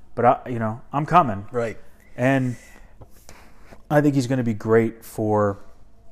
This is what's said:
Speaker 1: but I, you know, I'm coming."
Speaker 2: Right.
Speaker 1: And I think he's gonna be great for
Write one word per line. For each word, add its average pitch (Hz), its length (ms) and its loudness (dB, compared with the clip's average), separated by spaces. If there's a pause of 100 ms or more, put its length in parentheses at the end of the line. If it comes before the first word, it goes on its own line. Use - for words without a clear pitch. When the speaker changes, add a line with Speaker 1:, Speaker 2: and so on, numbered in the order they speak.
(140)
Speaker 1:
but 117 100 0
I, 131 240 4
you 123 100 -4
know, 113 220 -4 (100)
I'm 147 140 -2
coming." 131 480 2
Speaker 2:
Right. 117 240 -4 (400)
Speaker 1:
And 127 400 0 (1300)
I 147 100 4
think 143 140 4
he's 131 120 2
gonna 131 160 0
be 113 120 0
great 113 500 2
for 104 540 0 (540)